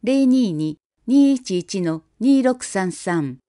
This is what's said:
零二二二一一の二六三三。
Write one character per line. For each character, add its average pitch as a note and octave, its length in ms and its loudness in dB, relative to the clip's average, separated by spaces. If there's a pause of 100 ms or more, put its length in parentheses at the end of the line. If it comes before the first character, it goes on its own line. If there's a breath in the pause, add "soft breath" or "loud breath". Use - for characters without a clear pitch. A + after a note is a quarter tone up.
零 C4+ 240 2
二 B3+ 280 2
二 D#3 240 -4 (280)
二 C#4 280 4
一 G3 260 -4
一 F#3 220 -6
の D#3+ 220 -4 (160)
二 C4+ 220 4
六 B3 220 0
三 F#3 280 -4
三。 D3+ 460 -4 (120)